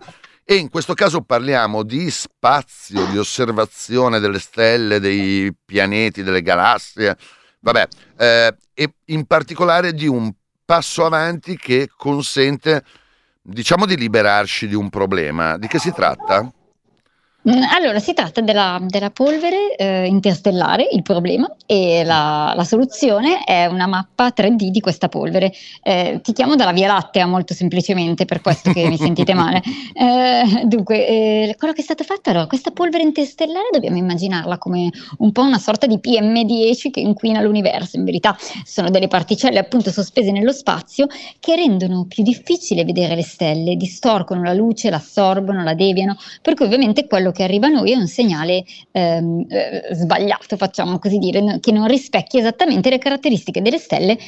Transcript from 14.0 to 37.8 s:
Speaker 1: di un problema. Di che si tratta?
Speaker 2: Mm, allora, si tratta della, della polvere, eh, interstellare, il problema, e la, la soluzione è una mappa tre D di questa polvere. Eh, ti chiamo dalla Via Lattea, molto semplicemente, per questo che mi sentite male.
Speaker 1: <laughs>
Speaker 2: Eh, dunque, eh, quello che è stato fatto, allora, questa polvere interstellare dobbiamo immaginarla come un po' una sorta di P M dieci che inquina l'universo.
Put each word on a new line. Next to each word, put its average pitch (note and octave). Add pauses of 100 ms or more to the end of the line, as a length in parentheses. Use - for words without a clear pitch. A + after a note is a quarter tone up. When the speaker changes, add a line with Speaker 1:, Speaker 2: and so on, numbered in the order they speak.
Speaker 1:
di G#2
un G2+
problema. E2
Di G#2
che E3
si F3+
tratta? F#2+ (960)
Speaker 2:
Mm, B3 (120)
allora, C#4
si F4
tratta G#3
della, G3+
della G3
polvere, E4
eh, F#3+
interstellare, F#3+
il G#3
problema, F3 (140)
e F3
la, D3+
la E3+
soluzione B3+
è F3
una F3+
mappa F#3+
tre G#3+
D G3+
di G3+
questa F3+
polvere. E3 (320)
Eh, F3+
ti A3+
chiamo C4
dalla A3
Via F#3+
Lattea, F#3+
molto F3+
semplicemente, F3+
per F3+
questo F3
che E3
mi D#3+
sentite E3+
male. F3+
Speaker 1:
<laughs> B3 (280)
Speaker 2:
Eh, B3
dunque, G#3+
eh, G#3+
quello D#4
che D#4+
è D4+
stato D#4
fatto, G4
allora, E3+
questa C4+
polvere E4+
interstellare D#4+
dobbiamo A3+
immaginarla F3
come F3 (280)
un G#3+
po' A#3+
una C4
sorta G#3+
di A3
P A#3
M A3+
dieci A3+
che -
inquina G#3+
l'universo. G#3